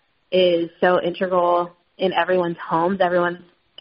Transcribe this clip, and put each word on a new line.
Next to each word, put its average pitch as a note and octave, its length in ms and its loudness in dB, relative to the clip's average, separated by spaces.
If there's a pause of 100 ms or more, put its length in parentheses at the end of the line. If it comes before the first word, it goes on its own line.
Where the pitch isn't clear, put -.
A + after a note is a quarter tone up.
(320)
is F3 380 2 (120)
so F3+ 200 2
integral F3 720 -2 (260)
in F3+ 160 -2
everyone's E3+ 500 0
homes, F3 380 -2
everyone's F3 420 -2 (380)